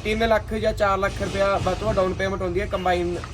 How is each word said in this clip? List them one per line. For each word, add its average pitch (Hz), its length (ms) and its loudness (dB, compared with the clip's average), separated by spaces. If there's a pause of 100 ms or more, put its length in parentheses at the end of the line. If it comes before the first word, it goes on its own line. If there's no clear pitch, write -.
ਤਿੰਨ 220 240 2
ਲੱਖ 214 260 2
ਜਾਂ 220 180 0
ਚਾਰ 202 260 2
ਲੱਖ 196 240 -2
ਰੁਪਇਆ 196 340 2
ਵੱਧ 180 200 0
ਤੋਂ 202 100 -4
ਵੱਧ 214 100 2
ਡਾਊਨ 185 160 2
ਪੇਮੈਂਟ 190 300 -2
ਹੁੰਦੀ 180 180 -2
ਹੈ, 208 60 -4
ਕੰਬਾਈਨ 180 500 0 (180)